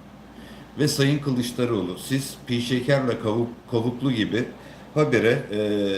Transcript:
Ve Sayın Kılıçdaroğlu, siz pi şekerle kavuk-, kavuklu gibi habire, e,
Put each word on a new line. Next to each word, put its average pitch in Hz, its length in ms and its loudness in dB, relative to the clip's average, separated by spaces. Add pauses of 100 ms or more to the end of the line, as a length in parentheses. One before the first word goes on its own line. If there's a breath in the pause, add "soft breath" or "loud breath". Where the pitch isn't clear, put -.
(800 loud breath)
Ve 143 100 2
Sayın 139 300 4
Kılıçdaroğlu, 117 800 -2
siz - 380 -4 (100)
pi 120 160 0
şekerle 127 580 2
kavuk-, 117 500 -2
kavuklu 123 420 0
gibi 107 320 0 (500 loud breath)
habire, 131 480 4 (100)
e, 104 80 0 (380)